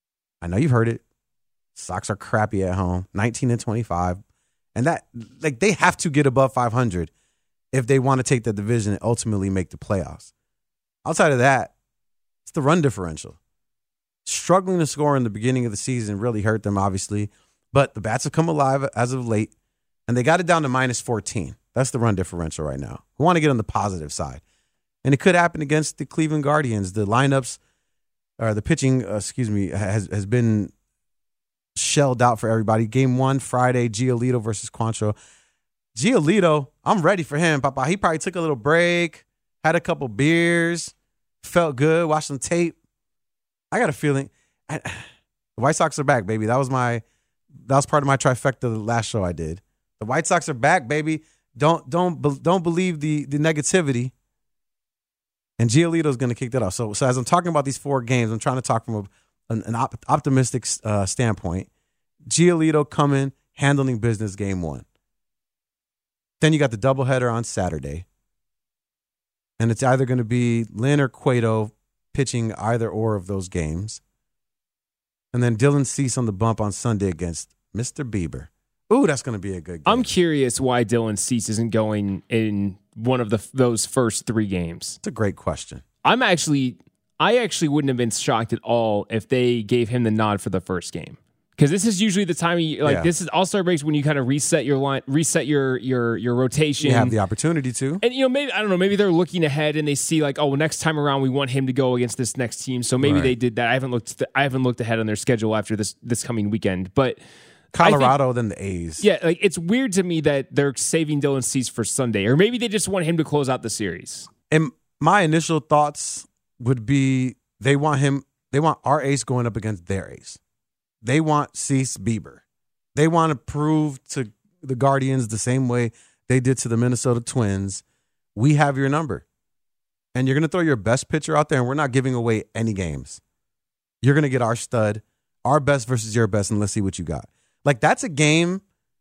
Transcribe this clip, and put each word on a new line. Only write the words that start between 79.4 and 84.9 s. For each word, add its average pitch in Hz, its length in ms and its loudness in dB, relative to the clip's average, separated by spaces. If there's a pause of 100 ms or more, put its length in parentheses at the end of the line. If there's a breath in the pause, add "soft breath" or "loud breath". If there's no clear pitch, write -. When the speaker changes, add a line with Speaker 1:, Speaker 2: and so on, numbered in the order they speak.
Speaker 1:
a 87 40 -8
good 82 220 -12
game. - 40 -
Speaker 2:
I'm 233 160 4
curious 151 580 2
why 123 240 2
Dylan 110 340 0
Cease 120 300 -2
isn't 110 220 -2
going 104 580 -2
in 104 500 -2 (160)
one 123 260 0
of 107 100 -4
the, 110 220 -2
those 123 320 2
first - 420 -2
three 110 200 0
games. 87 520 -6